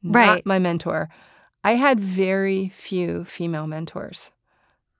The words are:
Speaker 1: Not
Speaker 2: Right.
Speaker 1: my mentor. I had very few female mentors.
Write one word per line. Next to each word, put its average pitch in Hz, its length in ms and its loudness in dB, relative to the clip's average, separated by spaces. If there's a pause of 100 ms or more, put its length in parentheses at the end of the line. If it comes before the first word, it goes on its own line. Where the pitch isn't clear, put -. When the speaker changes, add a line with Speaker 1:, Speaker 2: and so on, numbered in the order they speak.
Speaker 1:
Not 175 120 0
Speaker 2:
Right. 214 300 6
Speaker 1:
my 190 140 2
mentor. 165 500 -2 (540)
I 202 120 4
had 254 240 4
very 190 720 0
few 170 560 -6
female 165 420 -6
mentors. - 640 -10 (720)